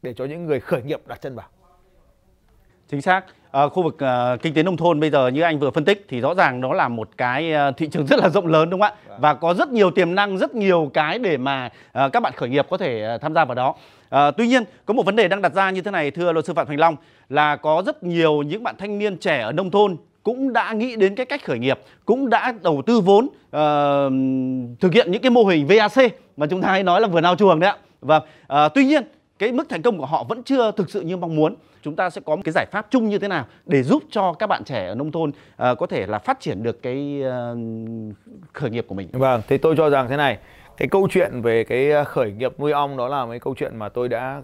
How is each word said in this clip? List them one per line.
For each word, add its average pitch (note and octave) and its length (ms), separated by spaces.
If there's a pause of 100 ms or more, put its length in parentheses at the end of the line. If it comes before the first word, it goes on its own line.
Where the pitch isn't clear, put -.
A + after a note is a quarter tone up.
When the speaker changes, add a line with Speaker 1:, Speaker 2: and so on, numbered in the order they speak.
Speaker 1:
để B2+ 120
cho B2+ 120
những E3 200
người D3 140
khởi D3+ 220
nghiệp C#3 260
đặt - 140
chân C3+ 140
vào. A2 120 (1400)
Speaker 2:
Chính C#3+ 120
xác. F#3+ 240 (260)
Ờ, C#3 180
khu F3+ 140
vực, D#3+ 160
ờ, B2 420
kinh E3 120
tế D#3 100
nông F3+ 140
thôn E3 220
bây D#3 100
giờ C#3 180
như C3+ 140
anh D#3+ 180
vừa C3+ 120
phân D3 140
tích G3+ 240
thì B2 120
rõ C#3+ 120
ràng C#3+ 280
nó C3 120
là F3 140
một A2+ 300
cái, C3+ 340
ờ, C#3+ 200
thị D#3 160
trường D3 200
rất A#3+ 120
là F#3+ 100
rộng F3 180
lớn, D#3+ 220
đúng F#3 120
không G#3 100
ạ? - 60 (100)
Speaker 1:
Vâng. A2+ 140
Speaker 2:
Và D3 120
có E3 200
rất C#4+ 160
nhiều G#3 220
tiềm F3 240
năng, G3+ 220
rất B3 180
nhiều F3 380
cái D#3+ 260
để F3+ 180
mà, B2+ 320 (220)
ờ, C3+ 180
các A3+ 100
bạn E3 160
khởi B2+ 140
nghiệp C#3 200
có F#3+ 80
thể, C3 240
ờ, A2+ 160
tham D#3 160
gia D#3+ 120
vào B2 100
đó. C3 200 (340)
Ờ, C#3+ 220
tuy A3+ 160
nhiên B3 160 (220)
có G#3 80
một A#3 120
vấn G3 100
đề A3 120
đang G3 140
đặt F3+ 120
ra F#3+ 160
như F#3 120
thế G3+ 100
này, D3+ 200
thưa E3+ 200
luật D#3+ 140
sư F3 80
Phạm D3 140
Thành C#3+ 120
Long, D#3+ 160 (340)
là D3 260
có D#3 300
rất D4 180
nhiều E3 380
những E3 220
bạn D#3 140
thanh G#3 220
niên G#3 180
trẻ D3+ 240
ở A2 100
nông E3+ 200
thôn G3+ 260 (260)
cũng B3 300
đã A3 200
nghĩ A#3 220
đến G3 200
cái C4 100
cách C#4 200
khởi C3 140
nghiệp, C3 200 (260)
cũng B3+ 240
đã A3+ 240 (100)
đầu D3+ 220
tư A#3 140
vốn, G3+ 280 (240)
ờ, C#3+ 580 (680)
thực F3+ 140
hiện F3 180
những G3+ 100
cái B3+ 80
mô A#3+ 160
hình D#3+ 220
V E3 120
A G#3 80
C G#3 100 (400)
mà D3 100
chúng F#3 140
ta E3+ 60
hay G3 160
nói F3+ 180
là A3+ 60
vườn E3+ 160
ao F3+ 120
chuồng F3+ 240
đấy F#3 100
ạ. - 80 (240)
Vâng, D3+ 220 (240)
ờ, D3 220
tuy C4 160
nhiên C#4+ 180 (360)
cái A#3 120
mức C4 180
thành E3 120
công G#3+ 160
của C#3+ 80
họ C3+ 180
vẫn A3+ 200
chưa A#3+ 280
thực G3+ 180
sự G3+ 120
như F3 160
mong E3+ 180
muốn. D#3 200 (260)
Chúng D3 140
ta F#3 140
sẽ F#3 160
có D3+ 100
một F#3+ 100
cái D#3+ 60
giải D#3+ 200
pháp G#3 180
chung A3+ 200
như G#3 100
thế G3+ 80
nào D#3+ 180 (200)
để C#3 180
giúp B3+ 280
cho F#3+ 220
các G#3+ 140
bạn E3+ 160
trẻ G#2 240
ở G2 80
nông D3 160
thôn, D#3+ 200 (240)
ờ, B2 200
có E3+ 120
thể B2 200
là G#2 120
phát C4+ 200
triển G#2+ 240
được A#2 180
cái, C#3 420
ờ, B2 340 (960)
khởi C3+ 160
nghiệp A2+ 200
của F#2+ 60
mình? F#2+ 160
Speaker 1:
Vâng, B2+ 360
thì C#3 100
tôi D#3+ 200
cho D#3 120
rằng C3+ 200
thế C#3 80
này, C3+ 200 (400)
cái C3+ 100
câu F#3+ 240
chuyện C3 300
về A2+ 220
cái, C3 280
ờ, D3 120
khởi B2 280
nghiệp B2 280
nuôi D3 120
ong C#3+ 260
đó B2 100
là C#3 180
mấy A#2 140
câu C3+ 180
chuyện A#2 200
mà G#2 120
tôi B2 200
đã C3 340